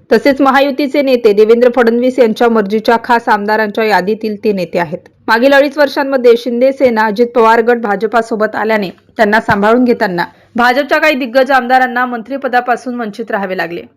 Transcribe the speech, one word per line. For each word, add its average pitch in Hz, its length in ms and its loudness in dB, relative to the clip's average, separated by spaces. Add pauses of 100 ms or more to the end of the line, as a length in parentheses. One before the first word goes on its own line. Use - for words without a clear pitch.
(120)
तसेच 262 280 2
महायुतीचे 277 640 0
नेते 240 300 2
देवेंद्र 226 440 4
फडणवीस 240 420 0
यांच्या 233 300 2
मर्जीच्या 220 560 0
खास 233 240 0
आमदारांच्या 214 560 -2
यादीतील 208 600 -2
ते 214 80 0
नेते 180 260 -4
आहेत. 170 200 -4 (300)
मागील 233 240 4
अडीच 285 260 2
वर्षांमध्ये 269 580 2
शिंदे 240 360 0
सेना, 240 320 0
अजित 226 220 0
पवार 233 360 2
गट 240 140 2
भाजपासोबत 214 760 -4
आल्याने 214 360 -2 (260)
त्यांना 220 240 2
सांभाळून 226 440 2
घेताना 214 400 -2 (320)
भाजपच्या 254 420 0
काही 311 160 2
दिग्गज 262 360 0
आमदारांना 254 560 0
मंत्रिपदापासून 247 920 -4
वंचित 214 300 -10
राहावे 196 260 -4
लागले. 170 260 -8 (140)